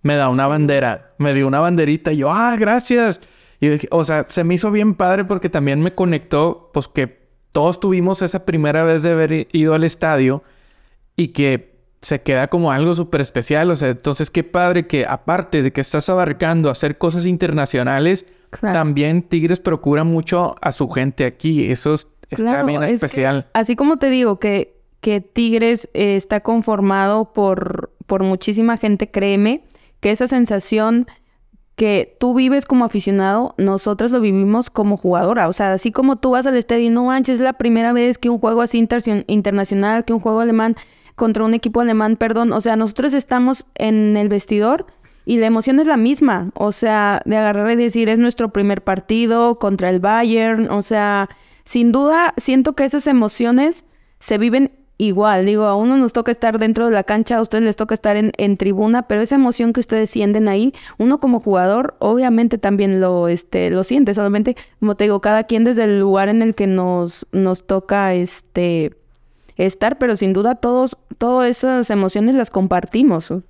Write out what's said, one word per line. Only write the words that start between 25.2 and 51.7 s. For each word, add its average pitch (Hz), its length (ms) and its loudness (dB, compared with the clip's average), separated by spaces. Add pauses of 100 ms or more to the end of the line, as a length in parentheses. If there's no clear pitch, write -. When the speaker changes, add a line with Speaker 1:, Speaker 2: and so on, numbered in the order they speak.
Speaker 2:
Tigres, 233 760 0
eh, 202 220 0
está 208 240 -2
conformado 208 920 0
por, - 600 -2 (140)
por 190 180 -2
muchísima 214 520 0
gente, 208 340 -2
créeme 202 520 0 (380)
que 202 100 0
esa 214 160 0
sensación 226 800 0 (680)
que 208 440 0
tú 247 140 0
vives 262 320 2
como 254 180 2
aficionado, 196 760 0
nosotras 196 540 -2
lo 254 80 2
vivimos 208 500 0
como 202 260 0
jugadora. 180 520 0
O 180 40 -2
sea, 196 200 -2
así 190 180 -2
como 269 260 0
tú 262 160 -2
vas 254 140 0
al 269 100 0
estadio 240 280 0
y 233 60 2
no 240 140 2
manches, 254 320 0
es 233 40 -2
la 254 140 0
primera 233 380 0
vez 240 260 0
que 240 120 0
un 233 80 -2
juego 226 240 0
así 233 180 -2
interci-, 226 460 0
internacional, 202 800 0
que 233 80 -4
un 226 80 0
juego 220 200 0
alemán 226 360 0 (400)
contra 220 280 0
un 220 100 2
equipo 233 260 -2
alemán, 220 360 0
perdón. 226 360 0
O 220 80 -2
sea, 220 160 0
nosotros 220 380 -2
estamos 247 600 -2
en 214 420 0
el 208 120 0
vestidor 208 580 0 (380)
y 240 140 0
la 220 80 2
emoción 233 340 2
es 311 80 2
la 302 80 2
misma. 226 580 0
O 208 160 -2
sea, 208 540 0
de 214 120 0
agarrar 208 360 0
y 240 40 2
decir, 233 320 0
"Es 220 100 2
nuestro 233 340 0
primer 202 300 0
partido 233 760 0
contra 190 320 0
el 185 100 2
Bayern". 226 720 0
O 202 120 -2
sea, 202 460 -2 (360)
sin 240 280 2